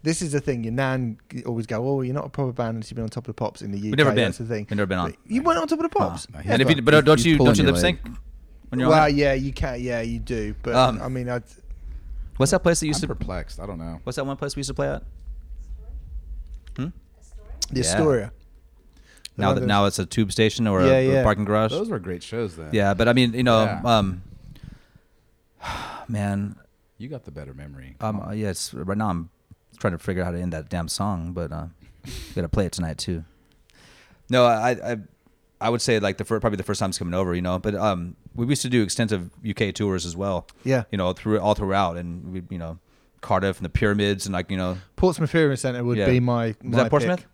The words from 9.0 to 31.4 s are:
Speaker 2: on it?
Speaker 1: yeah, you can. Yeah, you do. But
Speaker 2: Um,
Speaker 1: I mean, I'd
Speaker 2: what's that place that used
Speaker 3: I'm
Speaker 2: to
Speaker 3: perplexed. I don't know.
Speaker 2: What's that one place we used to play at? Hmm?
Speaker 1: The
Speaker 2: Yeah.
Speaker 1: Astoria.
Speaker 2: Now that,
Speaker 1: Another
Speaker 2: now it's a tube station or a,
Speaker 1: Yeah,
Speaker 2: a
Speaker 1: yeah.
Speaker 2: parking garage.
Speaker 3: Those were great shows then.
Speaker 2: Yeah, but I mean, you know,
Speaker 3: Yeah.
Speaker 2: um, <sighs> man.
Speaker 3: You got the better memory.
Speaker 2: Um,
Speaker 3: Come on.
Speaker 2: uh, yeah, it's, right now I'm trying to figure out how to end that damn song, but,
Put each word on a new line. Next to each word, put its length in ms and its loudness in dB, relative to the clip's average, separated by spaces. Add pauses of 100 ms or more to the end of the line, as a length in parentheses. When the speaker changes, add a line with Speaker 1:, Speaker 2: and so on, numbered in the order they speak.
Speaker 2:
on 60 6
it? 60 2
Speaker 1:
yeah, 180 4
you 200 -2
can. 280 -4
Yeah, 200 -2
you 180 -4
do. 440 -4
But 120 -2
Speaker 2:
Um, 260 6
Speaker 1:
I 80 -6
mean, 200 -4
I'd 140 -4 (920)
Speaker 2:
what's 140 4
that 120 4
place 160 4
that 80 -2
used 160 0
Speaker 3:
I'm 60 -4
Speaker 2:
to 60 -4
Speaker 3:
perplexed. 440 -8
I 80 -10
don't 100 -8
know. 260 -10
Speaker 2:
What's 120 -8
that 100 -4
one 120 -6
place 180 -6
we 60 -6
used 80 -6
to 40 -8
play 160 -2
at? 140 -6 (1700)
Hmm? 120 -6 (840)
Speaker 1:
The 100 0
Speaker 2:
Yeah. 0 -
Speaker 1:
Astoria. 500 2 (1080)
Speaker 2:
Now 160 2
that, 40 2
Speaker 1:
Another 100 0
Speaker 2:
now 180 4
it's 140 0
a 80 0
tube 240 0
station 340 2
or 160 4
a, 60 6
Speaker 1:
Yeah, 60 8
Speaker 2:
a 200 4
Speaker 1:
yeah. 100 4
Speaker 2:
parking 220 2
garage. 260 2
Speaker 3:
Those 180 -4
were 100 -4
great 240 -8
shows 320 -6
then. 180 -12
Speaker 2:
Yeah, 220 4
but 120 2
I 60 6
mean, 200 4
you 100 0
know, 220 6
Speaker 3:
Yeah. 200 -2
Speaker 2:
um, 360 2 (1400)
<sighs> 460 -10
man. 480 -2 (440)
Speaker 3:
You 100 -12
got 160 -12
the 60 -16
better 220 -14
memory. 480 -16
Speaker 2:
Um, 160 -2
Speaker 3:
Come 40 -4
on. 80 -8
Speaker 2:
uh, 40 -6
yeah, 160 -2
it's, 240 -6
right 240 -4
now 120 0
I'm 200 -2 (500)
trying 140 0
to 60 -6
figure 240 -2
out 40 0
how 40 -4
to 80 -4
end 140 -4
that 160 -8
damn 180 -4
song, 460 -4
but, 180 -6